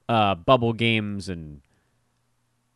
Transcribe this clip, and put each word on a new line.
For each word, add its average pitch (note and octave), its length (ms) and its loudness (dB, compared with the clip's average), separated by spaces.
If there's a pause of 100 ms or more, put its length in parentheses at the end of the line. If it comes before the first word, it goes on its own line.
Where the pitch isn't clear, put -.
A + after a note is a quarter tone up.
uh, G#2+ 260 2
bubble A#2 380 2
games G#2+ 560 -2
and, D#2 320 -12 (1160)